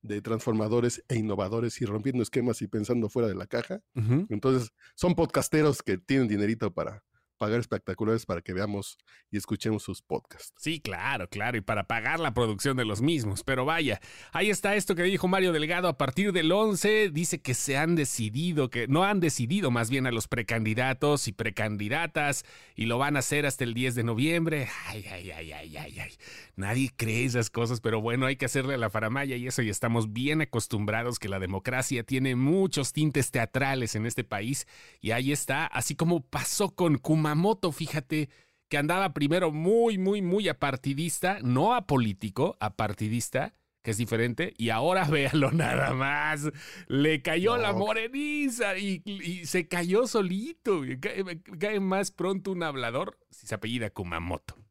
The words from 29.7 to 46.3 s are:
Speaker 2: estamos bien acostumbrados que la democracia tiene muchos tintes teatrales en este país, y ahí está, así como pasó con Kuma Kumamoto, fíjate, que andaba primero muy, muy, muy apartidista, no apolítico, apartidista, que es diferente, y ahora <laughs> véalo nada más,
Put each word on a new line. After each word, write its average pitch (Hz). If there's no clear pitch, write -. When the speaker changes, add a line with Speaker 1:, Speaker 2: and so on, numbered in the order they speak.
Speaker 2:
estamos 113
bien 143
acostumbrados 113
que 101
la 98
democracia 117
tiene 131
muchos 147
tintes 147
teatrales 131
en 107
este 117
país, 110
y 107
ahí 131
está, 143
así 127
como 170
pasó -
con 160
Kuma 156
Kumamoto, 175
fíjate, 151
que -
andaba 170
primero 156
muy, 208
muy, 196
muy 190
apartidista, 147
no 131
apolítico, 123
apartidista, 110
que 113
es 104
diferente, 117
y 113
ahora 165
<laughs> 147
véalo 143
nada 139
más, 147